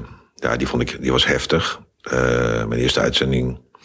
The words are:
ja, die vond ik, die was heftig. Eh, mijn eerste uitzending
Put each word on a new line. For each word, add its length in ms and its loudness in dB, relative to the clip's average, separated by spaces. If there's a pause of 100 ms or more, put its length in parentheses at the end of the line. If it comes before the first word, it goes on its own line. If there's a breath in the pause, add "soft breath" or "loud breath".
(360 loud breath)
ja, 220 0
die 100 -2
vond 140 0
ik, 200 -6
die 100 0
was 140 4
heftig. 560 0 (200)
Eh, 640 0
mijn 160 -2
eerste 180 2
uitzending 600 0 (260 loud breath)